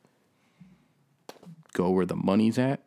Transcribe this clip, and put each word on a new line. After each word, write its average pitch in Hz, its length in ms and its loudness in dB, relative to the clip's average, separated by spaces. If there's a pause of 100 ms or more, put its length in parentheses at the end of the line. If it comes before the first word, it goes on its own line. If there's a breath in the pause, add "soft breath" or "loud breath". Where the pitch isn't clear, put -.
(1700 soft breath)
go 90 180 0
where 92 160 2
the 85 100 -4
money's 110 420 2
at 131 280 -2